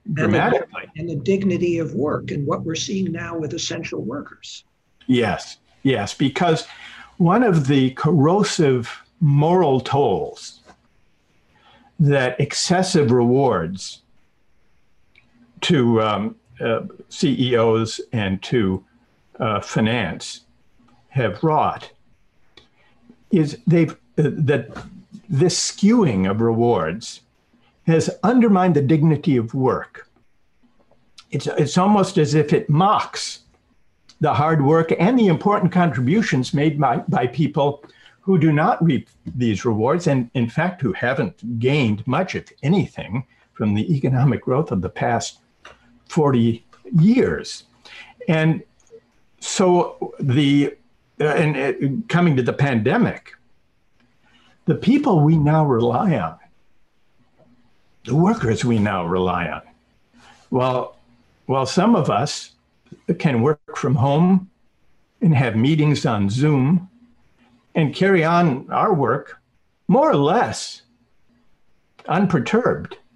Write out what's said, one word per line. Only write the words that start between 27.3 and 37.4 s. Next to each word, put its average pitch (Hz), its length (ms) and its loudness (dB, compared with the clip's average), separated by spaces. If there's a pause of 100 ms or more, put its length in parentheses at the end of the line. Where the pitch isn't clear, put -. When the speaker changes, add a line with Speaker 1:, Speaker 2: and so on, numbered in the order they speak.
Speaker 2:
has 160 240 2 (140)
undermined 196 520 4
the 143 60 2
dignity 147 540 2
of 117 180 -2
work. 123 560 -4 (1200)
It's, - 160 -6
it's 151 300 -2
almost 190 400 2
as 143 160 2
if 151 200 2
it - 160 0
mocks 175 680 0 (840)
the 147 120 0
hard 151 300 2
work 165 360 2
and 220 180 2
the 226 100 4
important 185 440 0
contributions 147 800 0
made 147 260 0
by, 160 180 0 (100)
by 127 200 0
people 143 560 -2 (380)